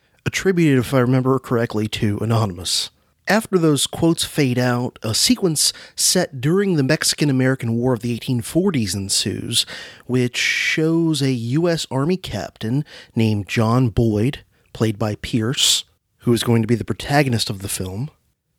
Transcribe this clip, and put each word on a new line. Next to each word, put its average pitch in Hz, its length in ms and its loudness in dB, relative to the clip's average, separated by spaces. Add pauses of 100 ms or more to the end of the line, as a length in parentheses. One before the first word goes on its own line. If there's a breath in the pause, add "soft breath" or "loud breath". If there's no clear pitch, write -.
(260)
attributed, 160 540 2
if 113 120 -2
I 135 60 4
remember 127 400 2
correctly, 113 480 -2
to 104 320 -2
Anonymous. 104 720 -2 (380)
After 202 280 0
those 160 300 2
quotes - 380 0
fade 123 340 0
out, 123 460 -2
a 110 100 -2
sequence - 580 0 (220 loud breath)
set - 460 0
during 185 340 2
the 143 80 2
Mexican-American 131 920 0
War 123 180 0
of 107 60 -4
the 120 120 -4
eighteen 117 300 -2
forties 143 540 0
ensues, 101 680 -2 (420 loud breath)
which 123 300 0
shows 160 840 0
a 135 80 2
U 131 380 0
S 165 200 -2
Army 143 280 0
captain 113 680 -4 (300 loud breath)
named 107 320 2
John 117 440 2
Boyd, 117 500 0 (320)
played 110 260 -2
by 107 160 -2
Pierce, - 680 0 (340)
who 120 140 2
is 110 100 2
going 117 200 4
to 107 60 -2
be 120 60 4
the 104 100 -2
protagonist 135 640 0
of 98 140 -8
the 101 60 -6
film, 98 420 -8 (480)